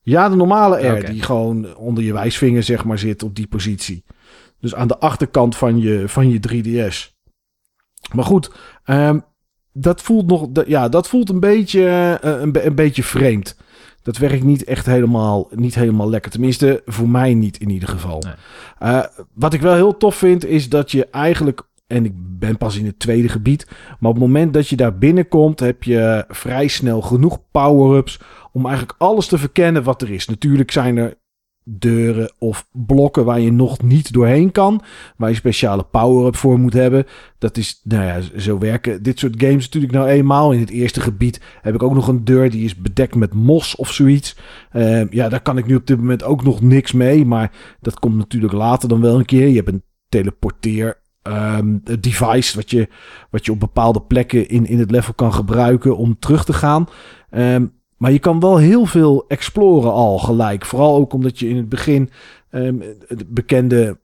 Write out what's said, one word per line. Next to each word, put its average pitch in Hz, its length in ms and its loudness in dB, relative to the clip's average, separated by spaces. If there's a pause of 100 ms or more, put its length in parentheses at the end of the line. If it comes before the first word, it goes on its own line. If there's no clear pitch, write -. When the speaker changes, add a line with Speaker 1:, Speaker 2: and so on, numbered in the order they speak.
Speaker 1:
Ja, 170 280 2
de 190 80 2
normale 185 520 2
R, 113 80 2
Speaker 2:
Oké. 104 160 -6
Speaker 1:
die 110 100 -8
gewoon 113 540 -4
onder 113 280 -4
je 107 80 -2
wijsvinger, 120 500 0
zeg 113 220 -2
maar, 110 140 -4
zit 104 240 -6
op 107 120 -10
die 107 120 -8
positie. 98 580 -8 (560)
Dus 120 140 -8
aan 120 140 -2
de - 100 -2
achterkant 123 580 0
van 117 240 0
je, 107 280 -2
van 131 220 2
je 117 100 0
drie 117 220 -4
D 113 300 -4
S. - 260 -14 (960)
Maar 123 100 -2
goed, 190 260 2 (340)
ehm, 147 340 2 (540)
dat 165 300 -2
voelt 220 240 0
nog, 165 240 0
dat, 139 160 0
ja, 139 220 0
dat 151 200 0
voelt 247 200 0
een 185 120 -2
beetje, 185 840 2
eh, 151 180 -2
een 147 120 -2
be-, 147 120 0
een 151 100 0
beetje 139 280 0
vreemd. 117 540 0 (460)
Dat 113 160 -8
werkt 135 260 0
niet 139 200 2
echt - 220 -6
helemaal, 117 680 0
niet 120 200 -4
helemaal 110 360 0
lekker. 107 200 -6
Tenminste, 131 560 0
voor 117 220 -2
mij 131 260 2
niet 110 240 -2
in 101 120 -6
ieder 95 180 -6
geval. 85 300 -8
Speaker 2:
Nee. 82 140 -12 (460)
Speaker 1:
Eh, 127 260 0 (300)
wat 151 200 -2
ik 139 60 -2
wel 180 140 4
heel 196 220 4
tof 202 180 2
vind, 180 300 2
is 151 240 -2
dat 143 220 0
je 131 160 0
eigenlijk, 151 560 -2 (240)
en 120 180 -2
ik 107 120 -4
ben 92 420 -6
pas 104 180 -6
in 107 100 -6
het 101 120 -10
tweede 117 300 0
gebied, 113 380 -2 (340)
maar 113 100 2
op 113 60 0
het 123 100 2
moment 147 280 2
dat 147 140 2
je 139 80 -4
daar 117 220 0
binnenkomt, 156 640 2
heb 123 220 -2
je 113 460 0
vrij 131 400 -4
snel 117 320 -2
genoeg 127 400 0 (100)
power-ups 139 680 4 (320)
om 127 140 -4
eigenlijk 131 320 -8
alles 196 280 2
te 175 120 0
verkennen 160 440 0
wat 123 200 -2
er 113 80 -8
is. 95 160 -8
Natuurlijk 135 440 0
zijn 123 260 0
er 117 180 -4 (500)
deuren 113 760 -2
of 113 340 -8
blokken 135 520 2
waar 120 160 0
je 117 120 2
nog 123 300 0
niet 127 300 2
doorheen 127 400 4
kan, 202 300 0 (340)
waar 110 120 -4
je 113 80 0
speciale 104 460 -2
power-up 123 540 2
voor 127 220 2
moet 123 140 2
hebben. 127 340 2 (320)
Dat - 180 -4
is, - 280 -8
nou 107 200 -2
ja, 90 160 -4
z-, 90 140 -10
zo 104 240 -4
werken 110 440 -4
dit 127 160 -4
soort 123 180 -4
games 135 280 0
natuurlijk 135 280 -4
nou 135 160 0
eenmaal. 143 440 4
In 120 80 2
het 113 100 -4
eerste 120 300 -4
gebied 117 400 -4 (220)
heb 107 120 -4
ik 117 80 -2
ook 131 120 0
nog 127 140 0
een 127 160 0
deur 131 260 4
die 113 140 -4
is 95 120 -6
bedekt 98 380 -4
met 101 200 0
mos 135 420 0
of - 160 -8
zoiets. 139 440 2 (340)
Ehm, 113 400 0
ja, 113 180 -2
daar 123 140 -4
kan 127 160 -2
ik 117 80 -4
nu 131 80 2
op 123 120 0
dit 135 100 2
moment 120 260 -2
ook 127 220 -2
nog 107 160 0
niks 131 320 4
mee, 131 320 4
maar 113 280 0 (280)
dat - 180 -8
komt 113 180 0
natuurlijk 107 360 -2
later 117 360 0
dan 113 120 2
wel 120 180 4
een 131 60 2
keer. 131 240 4
Je 131 80 4
hebt 101 120 0
een 95 160 -4 (240)
teleporteer, 110 920 -4 (220)
ehm, 107 540 -4 (240)
device 120 560 0
wat 107 140 -10
je, 117 180 0 (420)
wat - 140 -6
je 110 80 -4
op 104 80 -2
bepaalde 113 400 0
plekken 123 480 0
in, 117 180 0
in 117 120 -2
het 107 120 0
level 113 240 0
kan 113 200 0
gebruiken 120 600 0
om 117 220 -2
terug 147 260 0
te - 80 -4
gaan. 151 360 0 (420)
Ehm, 123 360 0 (300)
maar - 160 0
je 143 60 4
kan 165 220 2
wel 185 160 4
heel 190 300 6
veel 156 420 4
exploren 147 640 2
al 107 260 2
gelijk. 110 460 -2
Vooral 143 320 2
ook 143 160 0
omdat 131 260 -4
je 120 100 -4
in 123 80 -4
het 117 120 -6
begin, 135 420 -2 (400)
ehm, 127 280 -4 (300)
de 104 200 -12
bekende 117 760 0